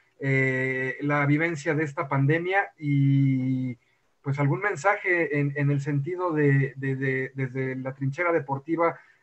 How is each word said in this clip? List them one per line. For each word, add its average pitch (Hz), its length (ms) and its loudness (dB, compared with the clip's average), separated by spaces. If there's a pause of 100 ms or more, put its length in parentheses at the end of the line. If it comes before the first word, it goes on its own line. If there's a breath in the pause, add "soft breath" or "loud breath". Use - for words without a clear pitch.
(200 loud breath)
eh, 131 800 0
la 147 260 0
vivencia 156 480 2
de 156 100 0
esta 147 240 -4
pandemia? 170 720 2
Y, 135 960 2 (440)
pues, 143 180 -4
algún 151 220 0
mensaje 180 800 0
en, 143 160 -2
en 143 140 2
el 143 100 0
sentido 160 500 -2
de, 139 460 2
de, 135 180 -4
de, 131 400 -4
desde 131 420 -4
la 131 180 -8
trinchera 151 380 -2
deportiva 165 680 -2 (220 loud breath)